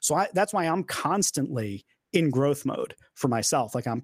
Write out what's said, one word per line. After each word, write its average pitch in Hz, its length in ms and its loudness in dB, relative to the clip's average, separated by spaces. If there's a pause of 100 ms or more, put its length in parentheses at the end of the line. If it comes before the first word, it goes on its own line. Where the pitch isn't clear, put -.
So 147 140 0
I, 196 180 2
that's 180 180 2
why 185 140 0
I'm 165 180 0
constantly 135 1000 -2 (260)
in 165 180 4
growth 139 360 2
mode - 280 -4 (220)
for 135 140 0
myself. 117 440 0
Like, 123 140 -2
I'm 120 160 -4